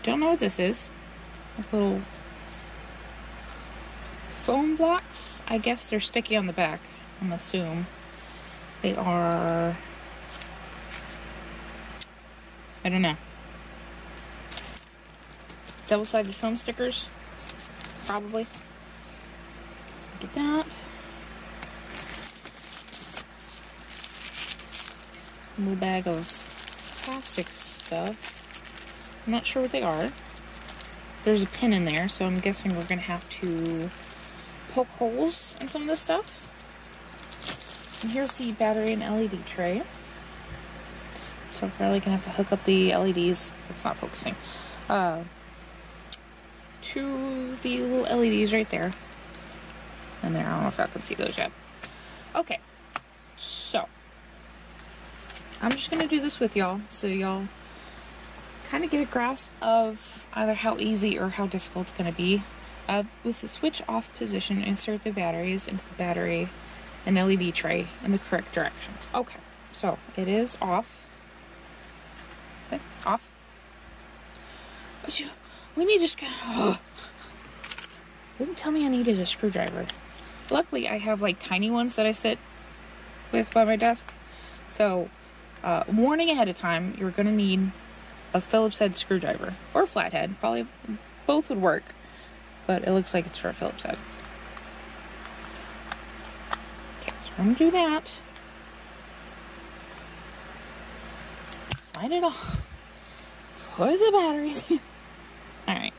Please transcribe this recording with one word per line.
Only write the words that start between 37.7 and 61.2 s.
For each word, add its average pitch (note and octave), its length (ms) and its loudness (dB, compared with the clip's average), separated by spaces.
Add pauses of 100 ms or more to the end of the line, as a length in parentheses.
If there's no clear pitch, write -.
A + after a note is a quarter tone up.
And A3 100 0
here's C4 220 2
the A#3+ 180 -2
battery G#3+ 400 4
and G#3+ 100 0
L G#3+ 200 2
E A3 40 4
D F#3+ 200 -2
tray. F3+ 360 0 (1700)
So - 180 0
we're G3 120 -2
probably G3 220 6
gonna G3 160 4
have F#3+ 80 0
to F#3 60 -6
hook G3 220 4
up G3 120 2
the F#3 280 8
L F#3 140 6
E F#3 60 4
Ds. F3 400 4 (180)
It's - 140 -8
not - 120 0
focusing. - 400 -4 (500)
Uh, F3 360 4 (1600)
to C4 800 -2
the B3 180 0
little B3 240 4
L A#3+ 180 4
E A#3 60 8
Ds G#3 240 6
right A3 160 4
there. F3 240 0 (1300)
And E3 140 0
there, D#3+ 100 0
I - 40 0
don't - 120 2
know - 60 4
if - 80 -2
y'all - 120 4
can - 140 -6
see - 120 -2
those - 240 0
yet. - 140 0 (840)
Okay, - 240 2 (800)
so - 500 0 (1700)
I'm A3+ 120 2
just - 180 -2
gonna D#4+ 160 2
do D4+ 140 4
this D4 180 0
with A3+ 160 2
y'all, G3 340 2
so - 200 -4
y'all F#3+ 400 0 (1200)
kinda D#4 160 2
get D4+ 140 4
a C4+ 60 2
grasp B3+ 440 0 (100)
of A3+ 760 4
either A3 200 4
how G#3+ 240 2
easy G#3+ 400 4
or F#3+ 120 2